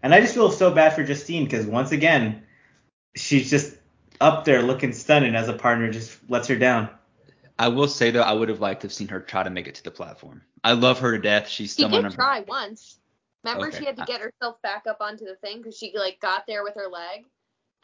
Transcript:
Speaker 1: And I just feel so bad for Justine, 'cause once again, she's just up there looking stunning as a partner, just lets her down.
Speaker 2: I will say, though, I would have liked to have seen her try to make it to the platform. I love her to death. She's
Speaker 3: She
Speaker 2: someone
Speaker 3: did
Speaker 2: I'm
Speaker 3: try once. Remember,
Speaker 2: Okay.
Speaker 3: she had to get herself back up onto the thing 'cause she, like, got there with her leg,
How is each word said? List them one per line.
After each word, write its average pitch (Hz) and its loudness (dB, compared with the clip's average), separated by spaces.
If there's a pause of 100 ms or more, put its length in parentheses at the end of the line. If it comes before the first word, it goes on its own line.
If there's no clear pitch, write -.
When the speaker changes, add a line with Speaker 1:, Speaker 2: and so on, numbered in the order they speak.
Speaker 1:
And 139 6
I 202 12
just 240 2
feel 214 4
so 180 4
bad 156 6
for 160 -2
Justine, 143 -4
'cause 110 -2
once 123 -2
again, 147 2 (720)
she's - 0
just 147 0 (440)
up 156 4
there 131 4
looking 123 -2
stunning 139 2
as 113 -2
a 120 -4
partner, 117 0
just 113 -10 (120)
lets 120 -2
her 131 0
down. 117 2 (680)
Speaker 2:
I 117 2
will 127 2
say, 117 2
though, 117 4
I 107 2
would 110 0
have 104 -4
liked 98 -2
to - -12
have 98 -10
seen 101 -8
her 95 -8
try 95 -4
to 95 -6
make 90 -8
it - -18
to - -20
the 80 -14
platform. - -18 (220)
I 117 4
love 127 4
her 123 0
to 107 -2
death. 104 2
She's - -8
Speaker 3:
She 294 0
Speaker 2:
someone 440 2
Speaker 3:
did 208 -2
Speaker 2:
I'm 190 -8
Speaker 3:
try 262 0
once. 220 -12 (460)
Remember, 294 -6
Speaker 2:
Okay. 302 -12
Speaker 3:
she 302 -10
had 277 -8
to - -10
get 247 -8
herself 233 -10
back 214 -8
up 214 -6
onto 214 -10
the 190 -14
thing 214 -14
'cause 220 -18
she, 202 -12
like, 190 -4
got 196 -4
there 208 -6
with 202 -10
her 202 -10
leg, 180 -14 (580)